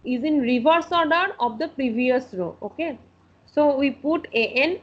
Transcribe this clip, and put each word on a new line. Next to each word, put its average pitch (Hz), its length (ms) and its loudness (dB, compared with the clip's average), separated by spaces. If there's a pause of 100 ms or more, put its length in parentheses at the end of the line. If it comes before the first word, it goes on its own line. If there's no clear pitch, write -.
is 254 200 -4
in 302 160 2
reverse 254 500 2
order 339 480 2
of 233 220 -2
the 311 80 -2
previous 254 640 -2
row. 180 260 -6
Okay, 277 380 -8 (480)
so 294 300 2
we 277 160 0
put 220 420 -2
A 226 140 2
N 285 340 0